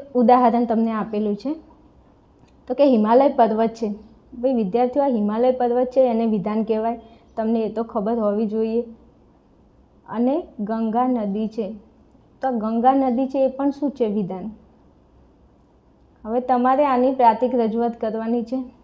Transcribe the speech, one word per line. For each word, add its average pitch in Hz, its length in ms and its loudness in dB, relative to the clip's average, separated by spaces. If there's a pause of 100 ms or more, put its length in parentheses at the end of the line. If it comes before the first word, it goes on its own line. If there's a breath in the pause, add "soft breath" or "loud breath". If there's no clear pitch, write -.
(140)
ઉદાહરણ 247 500 4
તમને 226 280 0
આપેલું 208 440 -4
છે, 269 180 -6 (1120)
તો 254 60 -4
કે 285 100 2
હિમાલય 247 440 4
પર્વત 226 400 2
છે. 220 260 -6 (480)
ભાઈ 262 120 0
વિદ્યાર્થીઓ, 240 480 0
આ 277 40 2
હિમાલય 226 440 0
પર્વત 247 360 0
છે 254 140 2
એને 233 260 2
વિધાન 214 360 -2
કહેવાય, 226 380 -2 (360 loud breath)
તમને 226 240 -2
એ 220 80 -2
તો 220 140 -4
ખબર 226 360 -4
હોવી 214 280 0
જોઈએ. 220 380 -2 (1200)
અને 254 340 0 (180)
ગંગા 220 460 -2
નદી 220 420 -2
છે, 214 240 -6 (720)
તો 269 80 0
ગંગા 233 440 2
નદી 262 320 2
છે 269 180 0
એ 262 40 4
પણ 269 220 -2
શું 277 200 -2
છે? - 160 -2
વિધાન. 196 440 -4 (1700)
હવે 226 160 -4
તમારે 254 460 2
આની 254 280 2
પ્રાતિક 240 400 2
રજૂઆત 233 460 -2
કરવાની 226 420 -4
છે. 254 200 -6 (220)